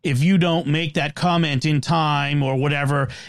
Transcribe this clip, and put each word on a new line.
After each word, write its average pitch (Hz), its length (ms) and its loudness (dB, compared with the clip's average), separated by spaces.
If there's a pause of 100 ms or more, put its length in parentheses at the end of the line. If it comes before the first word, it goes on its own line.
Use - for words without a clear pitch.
if 135 200 0
you 185 160 4
don't 165 280 2
make 151 280 -2
that 151 200 -2
comment 165 520 0
in 151 140 2
time 147 640 0
or 135 140 0
whatever, 143 520 0 (200)